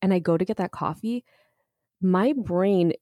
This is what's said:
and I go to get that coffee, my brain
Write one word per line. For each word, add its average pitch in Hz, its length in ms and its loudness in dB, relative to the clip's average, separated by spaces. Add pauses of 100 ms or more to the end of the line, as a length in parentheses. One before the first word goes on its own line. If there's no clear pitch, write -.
and 190 100 2
I 180 60 2
go 165 180 0
to 180 80 -2
get 214 120 -4
that 180 160 -4
coffee, 226 520 -6 (760)
my 190 360 2
brain 180 640 2